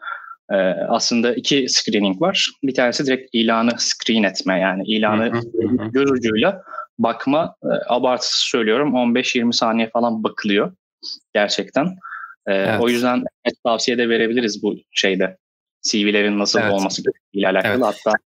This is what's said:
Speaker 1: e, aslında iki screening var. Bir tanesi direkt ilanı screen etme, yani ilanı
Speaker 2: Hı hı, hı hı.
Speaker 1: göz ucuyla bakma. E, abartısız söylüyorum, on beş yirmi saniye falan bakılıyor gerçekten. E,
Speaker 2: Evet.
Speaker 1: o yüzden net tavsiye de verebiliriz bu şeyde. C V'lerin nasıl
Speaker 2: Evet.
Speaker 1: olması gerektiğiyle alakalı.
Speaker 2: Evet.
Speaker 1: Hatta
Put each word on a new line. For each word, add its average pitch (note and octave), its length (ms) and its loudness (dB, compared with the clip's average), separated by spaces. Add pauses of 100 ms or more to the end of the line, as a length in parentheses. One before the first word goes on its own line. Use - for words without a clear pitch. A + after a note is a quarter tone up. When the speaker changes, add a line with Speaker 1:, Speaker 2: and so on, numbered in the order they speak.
(500)
Speaker 1:
e, G2+ 60 0 (320)
aslında A#2 460 2
iki B2+ 340 0
screening G2+ 540 0
var. F#3+ 280 0 (120)
Bir C3 120 -2
tanesi B2+ 320 0
direkt C3 260 -2
ilanı A2+ 460 2
screen - 440 0
etme, F#2+ 380 0
yani F#2+ 260 0
ilanı G#2+ 380 0
Speaker 2:
Hı A#2 40 0
hı, A2+ 40 -6
hı A2+ 520 -2
hı. A2+ 80 -6
Speaker 1:
göz C#3 180 2
ucuyla A#2+ 520 0 (360)
bakma. C3+ 560 0 (100)
E, - 40 -6 (200)
abartısız B2 520 0
söylüyorum, B2 540 0
on A#2+ 200 2
beş B2 200 0
yirmi A#2+ 200 2
saniye A2+ 360 0
falan A#2 340 0
bakılıyor A2 480 0 (600)
gerçekten. G#2 520 0 (600)
E, G2+ 40 2
Speaker 2:
Evet. G2 280 0
Speaker 1:
o A#2 80 2
yüzden B2 360 0 (220)
net A#2+ 80 -2 (100)
tavsiye A#2 340 0
de A#2+ 100 2
verebiliriz A2+ 540 0
bu G#2 140 0 (140)
şeyde. F#2+ 460 0 (460)
C G#2 240 0
V'lerin G#2 320 2
nasıl G2+ 220 0
Speaker 2:
Evet. G#2 120 0
Speaker 1:
olması F#2+ 300 -2
gerektiğiyle G2 460 -2
alakalı. G2 240 2
Speaker 2:
Evet. B2 120 0
Speaker 1:
Hatta G#2+ 320 0 (120)